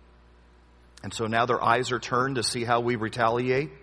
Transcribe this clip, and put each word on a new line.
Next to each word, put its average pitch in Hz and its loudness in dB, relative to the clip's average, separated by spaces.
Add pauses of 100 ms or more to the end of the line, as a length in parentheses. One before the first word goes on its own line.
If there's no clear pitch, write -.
(1040)
And 101 -10
so 113 -4
now 117 2
their 123 0
eyes 120 2
are 123 -2
turned 127 -2
to 113 -2
see 120 -4
how 120 2
we 120 0
retaliate. 123 0 (100)